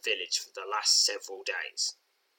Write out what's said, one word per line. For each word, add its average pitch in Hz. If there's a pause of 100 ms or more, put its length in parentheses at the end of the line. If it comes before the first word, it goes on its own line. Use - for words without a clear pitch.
village 95
for -
the 98
last 107
several 98
days. 87 (440)